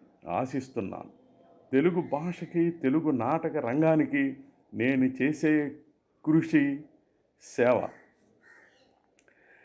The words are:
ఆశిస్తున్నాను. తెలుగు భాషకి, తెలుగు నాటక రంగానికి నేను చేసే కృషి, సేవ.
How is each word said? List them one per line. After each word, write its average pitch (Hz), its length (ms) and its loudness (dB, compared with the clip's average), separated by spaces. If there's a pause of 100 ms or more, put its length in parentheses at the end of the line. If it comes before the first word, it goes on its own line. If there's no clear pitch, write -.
(280)
ఆశిస్తున్నాను. 104 840 -6 (640)
తెలుగు 165 300 2
భాషకి, 170 680 -4
తెలుగు 151 400 0
నాటక 147 460 -2
రంగానికి 139 800 0 (380)
నేను 131 300 2
చేసే 147 720 0 (480)
కృషి, 151 600 2 (580)
సేవ. 117 460 2 (1800)